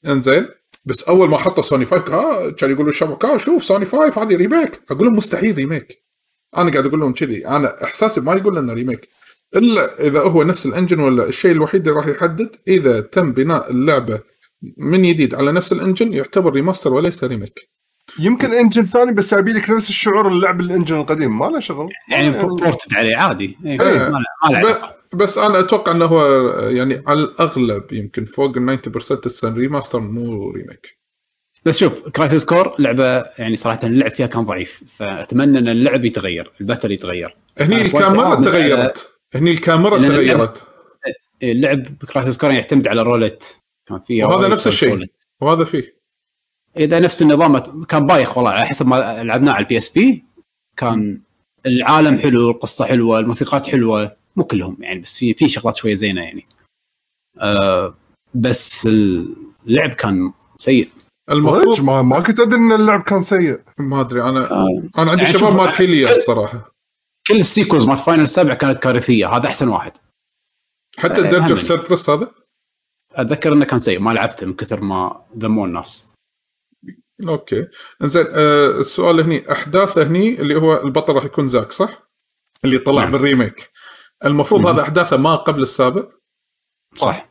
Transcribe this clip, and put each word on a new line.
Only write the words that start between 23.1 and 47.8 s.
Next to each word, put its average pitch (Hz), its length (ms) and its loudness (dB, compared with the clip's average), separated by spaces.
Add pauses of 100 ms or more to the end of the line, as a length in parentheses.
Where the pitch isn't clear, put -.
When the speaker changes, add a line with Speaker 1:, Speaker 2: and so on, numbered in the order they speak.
Speaker 3:
عادي. 120 500 -2
إيه، 151 60 -6
Speaker 1:
إيه. 131 60 -6
Speaker 3:
ما - 60 0
له، - 260 0
ما 143 80 -4 (320)
له 117 120 2
Speaker 1:
ب-، - 40 2
Speaker 3:
علاقة. - 320 -2 (160)
Speaker 1:
بس 190 240 0
أنا 208 220 2
أتوقع 185 320 0
إنه 170 140 2
هو، 143 440 4 (100)
يعني، 127 480 -2
على 147 120 0
الأغلب 123 720 -2
يمكن 107 320 -8
فوق 131 320 -2
ال 123 80 -2
ناينتي 131 240 -4
بيرسنت 113 340 -6
تسوى 117 280 -6
ريماستر 127 480 -4
مو 110 520 -8
ريميك. - 480 -18 (680)
Speaker 3:
بس 160 120 0
شوف، 151 320 0
كرايسيس 151 360 0
كور 185 340 2
لعبة، 131 260 2 (340)
يعني، 113 160 -4
صراحة 113 280 -4
اللعب 117 280 0
فيها 123 160 -4
كان 117 180 -4
ضعيف، 92 420 -8
فأتمنى 120 720 0
أن 120 80 2
اللعب 123 380 2
يتغير، 92 460 -4 (100)
الباتل 110 300 -4
يتغير. 90 460 -8 (220)
Speaker 1:
هني 165 160 2
Speaker 3:
أنا 220 100 2
Speaker 1:
الكاميرا 202 480 2
Speaker 3:
أتوقع - 80 2
Speaker 1:
تغيرت. 143 680 0 (260)
هني 160 160 2
الكاميرا 170 460 2
Speaker 3:
لأن 139 140 4
اللعب، - 140 2
Speaker 1:
تغيرت. 120 380 0 (800)
Speaker 3:
اللعب 131 400 0
بكرايسيس 127 540 -6
كور 143 160 0
يعتمد 131 340 0
على 110 140 0
رولت. 113 600 -2 (260)
كان 98 120 -12
فيه 110 240 -2
Speaker 1:
وهذا 165 120 2
Speaker 3:
رولت 190 160 2
Speaker 1:
نفس - 160 0
الشيء. 117 220 2
Speaker 3:
رولت. 92 220 -4 (300)
Speaker 1:
وهذا 160 220 2
فيه. 156 340 -6 (800)
Speaker 3:
إذا 160 220 2
نفس 175 220 2
النظام 147 600 2